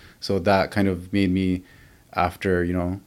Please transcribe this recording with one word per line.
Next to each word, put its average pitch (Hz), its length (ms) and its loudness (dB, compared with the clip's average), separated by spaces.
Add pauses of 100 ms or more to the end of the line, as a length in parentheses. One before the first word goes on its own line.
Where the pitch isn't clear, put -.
(220)
So 98 180 -2
that 95 320 2
kind 98 160 2
of 90 240 -4
made 98 180 2
me, 92 340 0 (500)
after, 90 500 0
you 87 100 -2
know, 90 340 -4